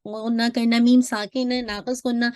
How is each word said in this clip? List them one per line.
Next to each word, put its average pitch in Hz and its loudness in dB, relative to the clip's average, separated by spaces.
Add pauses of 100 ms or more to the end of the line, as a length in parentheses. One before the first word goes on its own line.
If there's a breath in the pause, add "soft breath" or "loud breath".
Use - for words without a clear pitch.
गुन्ना 226 -2
करना, 233 0
मीम 240 6
साकिन 247 -2
है, 247 -2
नाक़िस 220 -6
गुन्ना 240 0